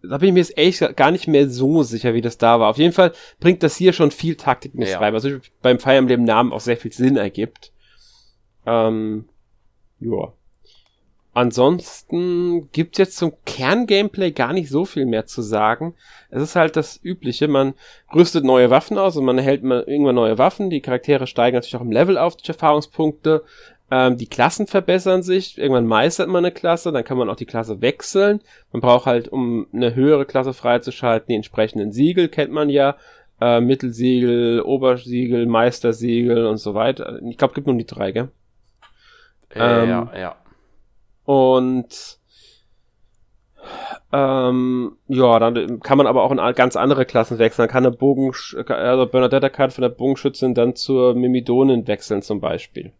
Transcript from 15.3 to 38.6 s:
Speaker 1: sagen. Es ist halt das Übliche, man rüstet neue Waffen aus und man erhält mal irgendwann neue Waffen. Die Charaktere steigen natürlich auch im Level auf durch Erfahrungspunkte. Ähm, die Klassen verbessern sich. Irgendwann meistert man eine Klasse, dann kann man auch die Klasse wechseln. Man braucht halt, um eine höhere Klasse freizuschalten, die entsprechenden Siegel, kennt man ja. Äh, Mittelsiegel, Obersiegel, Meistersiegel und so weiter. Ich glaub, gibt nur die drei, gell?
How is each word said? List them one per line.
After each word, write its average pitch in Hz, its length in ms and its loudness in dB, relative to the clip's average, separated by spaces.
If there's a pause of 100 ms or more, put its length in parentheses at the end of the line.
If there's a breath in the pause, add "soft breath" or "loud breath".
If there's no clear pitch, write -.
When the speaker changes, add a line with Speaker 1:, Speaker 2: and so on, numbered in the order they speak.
Speaker 1:
sagen. 110 540 -2 (340 soft breath)
Es 131 140 -8
ist 156 120 -8
halt 160 200 0
das - 280 -6
Übliche, 151 440 -4
man 135 260 0 (400 soft breath)
rüstet 165 320 4
neue 127 240 6
Waffen 131 300 2
aus 185 180 0
und 131 80 -2
man 127 140 2
erhält 135 240 0
mal 127 240 -2
irgendwann 143 280 0
neue 113 220 2
Waffen. 185 320 0
Die 151 120 -4
Charaktere 131 460 -2
steigen 123 280 0
natürlich 123 200 -4
auch 113 60 -8
im 117 100 -6
Level 160 280 2
auf 170 180 -2
durch - 120 -14
Erfahrungspunkte. 156 960 0 (460 soft breath)
Ähm, 127 280 2
die 117 100 -12
Klassen 165 400 0
verbessern 185 560 0
sich. 185 340 -4
Irgendwann 127 300 0
meistert 143 420 0
man 180 160 0
eine 175 80 -2
Klasse, 170 380 -2
dann 127 120 -2
kann 127 140 -6
man 117 140 -2
auch - 40 -6
die - 120 -12
Klasse 110 340 -8
wechseln. 202 580 0 (320 soft breath)
Man 120 100 -6
braucht 123 260 4
halt, 120 200 0
um 120 460 -4
eine 117 220 -2
höhere 139 300 2
Klasse 131 280 -4
freizuschalten, 120 760 -2
die 120 60 0
entsprechenden 107 560 -4
Siegel, 160 380 0
kennt 143 220 -4
man 147 180 -2
ja. 139 260 2 (460 soft breath)
Äh, 120 180 2
Mittelsiegel, 120 1000 0
Obersiegel, 123 840 -2
Meistersiegel 117 1000 0
und 110 120 -2
so 104 180 -8
weiter. 117 480 -4
Ich 117 160 -12
glaub, - 160 0
gibt 143 100 -8
nur 135 100 0
die 113 120 -6
drei, 98 240 -6
gell? 123 180 -6 (1300 soft breath)